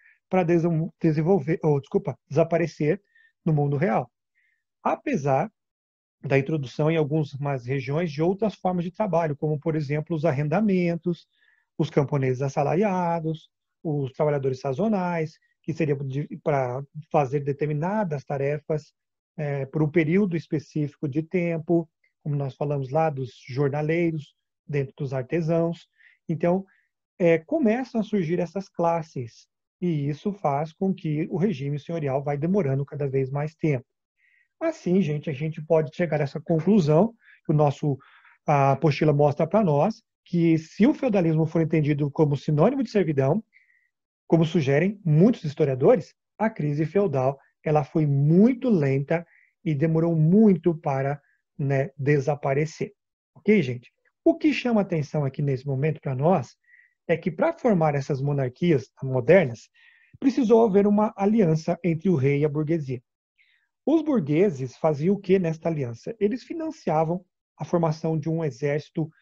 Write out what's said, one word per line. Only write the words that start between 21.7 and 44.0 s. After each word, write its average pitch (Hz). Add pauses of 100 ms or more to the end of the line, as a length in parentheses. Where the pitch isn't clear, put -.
como 147
nós 139
falamos 143
lá 156
dos 131 (120)
jornaleiros, 151 (320)
dentro 139
dos 135
artesãos. 165 (400)
Então, 175 (540)
é, 170
começam 240
a 196
surgir 175
essas 180
classes, 165 (320)
e 156
isso 156
faz 160
com 190
que 156
o 208
regime 147
senhorial 143
vai 143
demorando 143
cada 147
vez 135
mais 143
tempo. 147 (760)
Assim, 208
gente, 151
a 160
gente 156
pode 160
chegar 156
a 143
essa 147
conclusão 170 (300)
que -
o -
nosso, 147 (480)
a 139
apostila 151
mostra 143
pra 214
nós, 160 (220)
que 165
se 196
o 294
feudalismo 165
for 165
entendido 151
como 147
sinônimo 185
de 226
servidão, 156 (800)